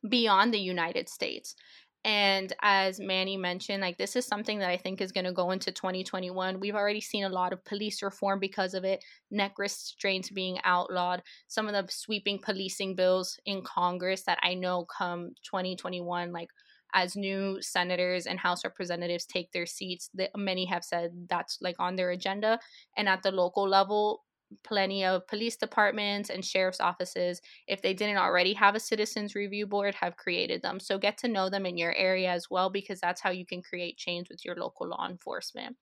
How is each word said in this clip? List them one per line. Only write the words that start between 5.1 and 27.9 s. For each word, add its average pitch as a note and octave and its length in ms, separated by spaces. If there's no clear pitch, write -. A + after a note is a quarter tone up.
gonna F#3 220
go F3+ 160
into F#3 220
twenty F#3 320
twenty-one. F#3 560
We've G3+ 160
already G#3 260
seen G#3 220
a F#3+ 60
lot F#3 220
of F#3 140
police G#3 380
reform G3 360
because F#3+ 360
of F#3 80
it, F#3+ 200
neck G3+ 260
restraints G3 720
being F#3 340
outlawed, F3+ 600
some G#3+ 200
of G#3 60
the G3 180
sweeping G3+ 520
policing F#3+ 520
bills F#3 520
in G3 160
Congress F3+ 600
that F3+ 180
I F3+ 100
know F3+ 320
come F3 460
twenty F#3 320
twenty-one, F3 560
like, E3+ 180
as F#3 200
new G3 460
senators F3+ 640
and F#3 140
House F3+ 240
representatives F3 600
take F3 260
their F3 160
seats, F3+ 480
that F#3 200
many F#3+ 300
have F3+ 180
said E3+ 280
that's, - 320
like, F3+ 160
on F3+ 180
their F#3 140
agenda. G3+ 480
And G3+ 100
at F#3+ 140
the G3 100
local F#3+ 380
level, G#3 540
plenty G3 400
of F#3 240
police A3+ 300
departments G#3 720
and F#3+ 160
sheriff's F#3 340
offices, F3+ 640
if G3 140
they F#3+ 120